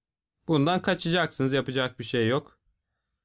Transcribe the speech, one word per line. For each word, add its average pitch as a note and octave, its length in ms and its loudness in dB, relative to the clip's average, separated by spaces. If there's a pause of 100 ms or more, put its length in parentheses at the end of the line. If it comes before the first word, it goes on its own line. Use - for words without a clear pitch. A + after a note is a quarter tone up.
(480)
Bundan E3 340 2
kaçacaksınız. E3 720 0
Yapacak C3 460 -2
bir A#2+ 40 -8
şey A#2 240 0
yok. - 320 -4 (640)